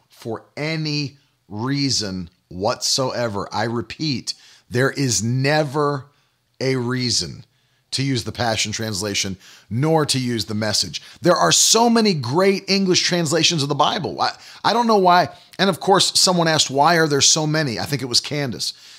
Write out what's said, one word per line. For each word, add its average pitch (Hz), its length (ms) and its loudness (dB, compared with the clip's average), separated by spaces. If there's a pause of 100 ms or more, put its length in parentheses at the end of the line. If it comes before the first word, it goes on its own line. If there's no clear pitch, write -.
for - 360 -12 (120)
any 151 640 -6 (300)
reason 107 800 -4 (180)
whatsoever. 107 1040 -2
I 104 120 -2
repeat, 120 720 -6 (360)
there 127 220 2
is 120 300 0
never 139 840 0 (540)
a 131 160 0
reason 120 680 -4 (460)
to 131 140 -4
use 135 180 -2
the 107 100 -8
Passion 113 380 -2
Translation, 101 640 -4 (320)
nor 151 380 0
to 135 120 -2
use 120 280 -2
the 110 80 -8
Message. 104 480 -4 (180)
There 165 160 4
are 170 160 2
so 233 380 4
many 220 240 4
great 180 540 0
English 190 340 2
translations 165 640 0
of 143 40 -4
the 147 60 -2
Bible. 139 460 -2
I, 117 100 2 (340)
I 175 80 4
don't 233 140 2
know 226 120 4
why. 180 300 6 (300)
And 190 100 2
of 185 120 -2
course, - 380 4
someone 175 300 2
asked, 156 220 0
"Why 143 260 4
are 160 120 4
there 143 120 2
so 156 260 2
many?" 151 320 -2
I 90 60 -4
think 131 160 -4
it 131 60 -6
was 123 140 0
Candace. 135 520 -6 (260)